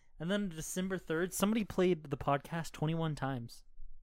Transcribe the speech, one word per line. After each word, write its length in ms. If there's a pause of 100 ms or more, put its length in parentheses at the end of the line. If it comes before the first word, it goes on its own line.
(180)
And 120
then 180
December 500
third, 360
somebody 300
played 400
the 120
podcast 560
twenty-one 440
times. 480 (380)